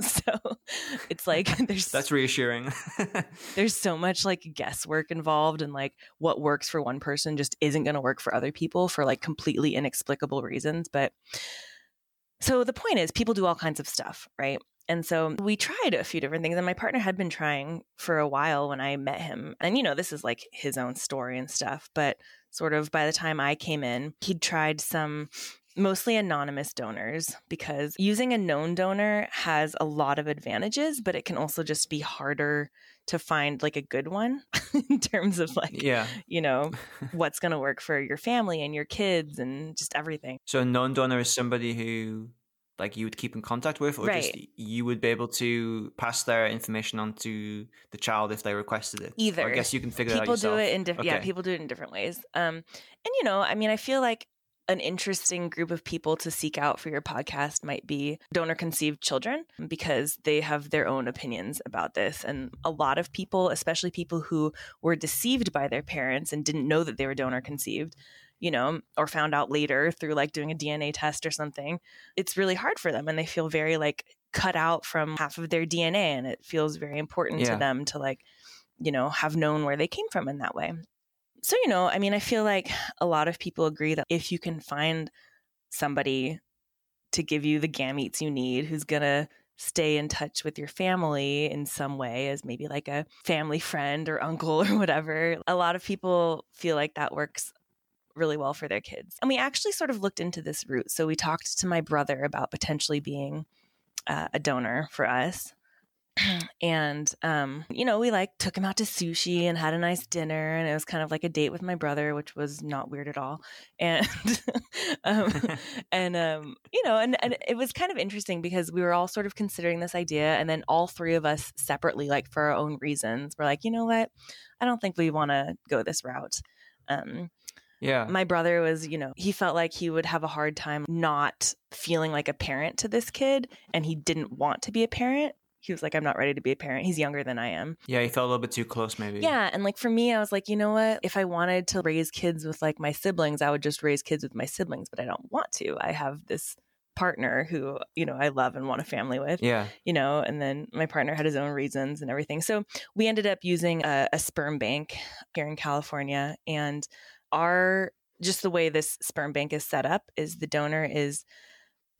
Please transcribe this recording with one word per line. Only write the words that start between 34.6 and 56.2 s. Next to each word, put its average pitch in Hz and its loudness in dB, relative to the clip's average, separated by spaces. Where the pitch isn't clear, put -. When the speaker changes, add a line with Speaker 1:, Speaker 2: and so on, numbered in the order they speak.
Speaker 1:
in 277 6
terms 190 2
of, 160 0
like, - -2
Speaker 2:
Yeah. 120 2
Speaker 1:
you 170 -2
know, 143 2
Speaker 2:
<laughs> - -10
Speaker 1:
what's 160 0
gonna 165 0
work 135 -2
for 147 0
your 139 -4
family 208 0
and 147 -4
your 147 -4
kids 165 0
and 139 -6
just - -6
everything. 147 -6
Speaker 2:
So 131 2
a 123 4
known 127 4
donor 127 4
is 120 2
somebody 120 0
who, 113 -4
like, 104 -4
you 110 -2
would 110 -6
keep - -6
in 113 -6
contact 123 -2
with, 143 0
or - 0
just 170 0
Speaker 1:
Right. - -14
Speaker 2:
you 113 -4
would 120 0
be 117 2
able 117 0
to 117 -2
pass 120 -2
their 113 4
information 110 -2
on 107 -2
to 107 -6
the 104 -14
child 107 2
if 107 -4
they 104 -2
requested 104 -4
it? 90 -10
Or - -16
Speaker 1:
Either. 170 2
Speaker 2:
I - 0
guess 123 0
you 131 0
can 117 -4
figure 117 0
it 113 4
out 110 2
Speaker 1:
People 240 4
do 214 0
Speaker 2:
yourself. 214 4
Speaker 1:
it 208 4
in 185 0
diff-, 170 -2
yeah, 160 2
Speaker 2:
Okay. - -2
Speaker 1:
people 185 -4
do 185 -2
it 165 -2
in 151 -10
different - -10
ways. 120 -4
Um, 165 0
and, - -10
you - 2
know, 196 4
I - 2
mean, 214 2
I 214 2
feel 262 0
like 233 0
an 185 2
interesting 180 -2
group 170 -2
of 170 -4
people 160 0
to 165 -6